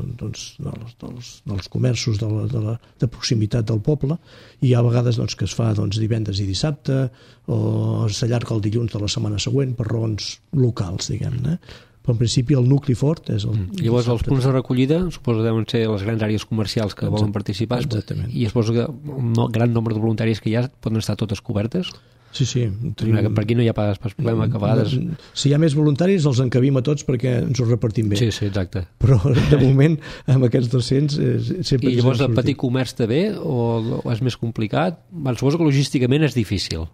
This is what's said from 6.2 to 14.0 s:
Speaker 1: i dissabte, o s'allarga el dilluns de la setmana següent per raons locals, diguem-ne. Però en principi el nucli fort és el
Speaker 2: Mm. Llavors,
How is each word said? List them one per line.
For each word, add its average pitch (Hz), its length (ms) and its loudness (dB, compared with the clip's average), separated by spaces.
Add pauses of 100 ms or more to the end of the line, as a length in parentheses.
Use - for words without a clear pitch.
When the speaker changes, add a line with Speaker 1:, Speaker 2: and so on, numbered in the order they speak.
Speaker 1:
i 101 80 -2
dissabte, 135 540 -2 (500)
o 117 60 0 (500)
s'allarga 113 480 -2
el 101 80 -2
dilluns 110 320 -2
de 104 80 -4
la 101 80 -2
setmana 104 320 -2
següent 127 320 0
per 101 140 -4
raons 110 480 -4 (180)
locals, 110 560 0
diguem-ne. 120 460 -2 (460)
Però 120 120 0
en 107 40 -4
principi 123 400 2
el 123 80 4
nucli 139 320 2
fort 151 320 -2
és 104 120 -2
el 113 120 -2
Speaker 2:
Mm. 92 280 -4
Llavors, 117 240 2